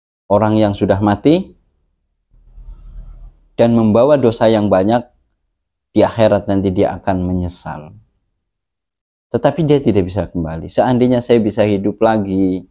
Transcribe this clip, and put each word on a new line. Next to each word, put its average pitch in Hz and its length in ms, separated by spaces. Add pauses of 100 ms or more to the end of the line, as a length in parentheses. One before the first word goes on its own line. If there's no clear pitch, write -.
(300)
Orang 107 240
yang 104 240
sudah 98 240
mati 143 560 (2000)
dan 117 160
membawa 117 400
dosa 120 320
yang 104 240
banyak, 104 320 (880)
di 107 160
akhirat 101 400
nanti 98 240
dia 95 240
akan 92 320
menyesal. 85 640 (1400)
Tetapi 147 320
dia 143 160
tidak 101 240
bisa 92 240
kembali. 82 400
"Seandainya 123 480
saya 120 240
bisa 104 240
hidup 101 320
lagi 98 720